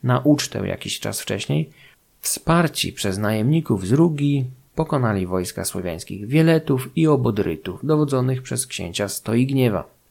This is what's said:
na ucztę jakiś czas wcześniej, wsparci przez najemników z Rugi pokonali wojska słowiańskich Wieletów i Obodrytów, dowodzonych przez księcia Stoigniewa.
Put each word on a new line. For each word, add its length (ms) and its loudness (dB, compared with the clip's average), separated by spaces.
na 160 2
ucztę 500 2
jakiś 320 -8
czas 200 -6
wcześniej, 500 -4
wsparci 720 0
przez 260 -4
najemników 680 0
z 60 2
Rugi 520 2
pokonali 520 0
wojska 380 -4
słowiańskich 600 -8
Wieletów 720 2
i 100 4
Obodrytów, 800 0
dowodzonych 560 2
przez 240 -6
księcia 420 -6
Stoigniewa. 760 0